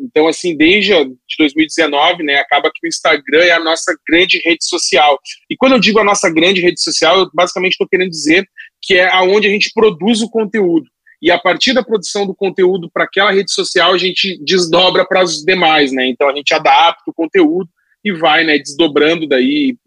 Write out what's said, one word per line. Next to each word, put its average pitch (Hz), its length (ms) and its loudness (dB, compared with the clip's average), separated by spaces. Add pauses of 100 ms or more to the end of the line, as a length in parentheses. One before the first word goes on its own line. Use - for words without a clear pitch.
Então, 151 260 0
assim, 165 300 -4
desde 196 340 2
a, 165 120 4
de 131 340 -14
dois 151 160 0
mil 156 100 0
e 156 40 -6
dezenove, 160 560 -2
né, 143 140 -2
acaba 143 360 0
que - 120 -12
o 165 40 -6
Instagram 151 540 0
é 175 80 2
a 165 120 0
nossa 165 320 -4 (140)
grande 175 340 0
rede 165 220 -2
social. 151 540 0 (300)
E - 60 -8
quando 269 180 2
eu 254 60 4
digo 196 200 2
a 214 40 2
nossa 196 260 0
grande 170 320 0
rede 175 200 -2
social, 165 380 0
eu 180 140 0
basicamente 180 440 -2
tô 185 100 -2
querendo 185 220 -2
dizer 165 360 0 (360)
que 196 140 -2
é 185 140 4
aonde 185 380 2
a 196 40 0
gente 208 220 -2
produz 214 480 0
o 226 80 -6
conteúdo. 202 580 -2 (340)
E 165 100 2
a 175 80 2
partir 185 340 0
da 247 80 0
produção 208 460 -4
do 190 80 -8
conteúdo 185 580 0
pra 170 120 -2
aquela 196 260 0
rede 196 200 0
social, 180 420 0
a 185 40 2
gente 180 460 -2
desdobra 185 640 0
pras 175 360 -2
demais, 156 480 2
né? 131 160 -2
Então, 131 220 0
a 135 60 -2
gente 147 180 -4
adapta 160 560 2
o 151 40 -8
conteúdo 165 540 0 (360)
e 208 80 -4
vai, 160 320 2
né, 151 160 0
desdobrando 151 640 0
daí 139 500 0 (120)